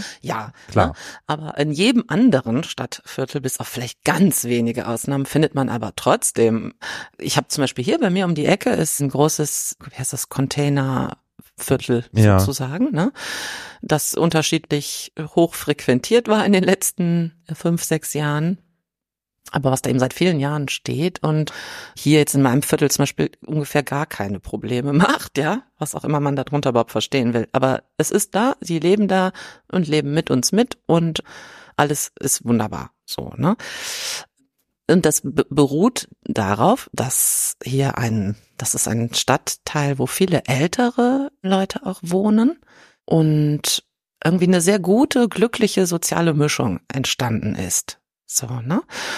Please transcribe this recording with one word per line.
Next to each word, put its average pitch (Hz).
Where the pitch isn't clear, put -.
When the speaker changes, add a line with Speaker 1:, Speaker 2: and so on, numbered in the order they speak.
Speaker 1:
Ja, 110
Speaker 2:
Klar. 98
Speaker 1:
ne? 76
Aber 151
in 151
jedem 226
anderen 156
Stadtviertel, -
bis 131
auf 117
vielleicht -
ganz 165
wenige 117
Ausnahmen, 139
findet -
man 135
aber 110
trotzdem, 113
ich -
hab -
zum 147
Beispiel 127
hier 254
bei 226
mir 185
um 170
die 147
Ecke 202
ist 165
ein 143
großes, 147
wie -
heißt -
das, -
Containerviertel 135
Speaker 2:
Ja. 104
Speaker 1:
sozusagen, 139
ne? 185
Das -
unterschiedlich 156
hoch -
frequentiert 151
war 214
in 202
den 185
letzten 170
fünf, 170
sechs -
Jahren. 151
Aber 135
was 131
da 127
eben 127
seit 127
vielen 170
Jahren 143
steht 147
und 156
hier 147
jetzt 143
in 139
meinem 135
Viertel 147
zum -
Beispiel -
ungefähr 147
gar 143
keine -
Probleme 120
<laughs> -
macht, 190
ja, 170
was -
auch -
immer 147
man 143
darunter 139
überhaupt 117
verstehen 120
will. 113
Aber 131
es 156
ist -
da, 247
sie 170
leben 190
da 190
und 170
leben 143
mit 165
uns 127
mit 220
und 165
alles 143
ist -
wunderbar, 107
so, -
ne? 170
Und 165
das 151
be-, 147
beruht 147
darauf, 107
dass -
hier 135
ein, 110
das -
ist -
ein 117
Stadtteil, -
wo 127
viele 175
ältere 247
Leute 190
auch 185
wohnen 214
und 151
irgendwie 180
eine 180
sehr 202
gute, 226
glückliche 202
soziale 170
Mischung 143
entstanden 120
ist. -
So, -
ne? 123